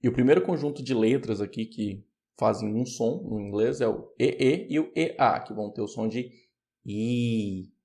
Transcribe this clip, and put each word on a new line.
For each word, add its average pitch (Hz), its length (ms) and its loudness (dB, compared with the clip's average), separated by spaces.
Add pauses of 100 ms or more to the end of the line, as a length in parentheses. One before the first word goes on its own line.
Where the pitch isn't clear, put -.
E 131 60 0
o 120 60 2
primeiro 135 280 6
conjunto 147 420 -2
de 127 100 -2
letras 113 480 2
aqui 104 240 -4
que 101 400 -8 (320)
fazem 110 380 0
um 120 100 0
som 120 380 -4
no 120 160 -6
inglês 104 420 0
é 117 60 2
o - 320 -4
E 123 60 2
E 139 440 2
e 147 100 0
o 156 160 -2
E 165 220 0
A, 110 220 4
que - 140 -10
vão 104 180 -6
ter - 100 -8
o 104 60 -2
som 113 200 -4
de 120 240 -4 (540)
I 107 880 -2 (140)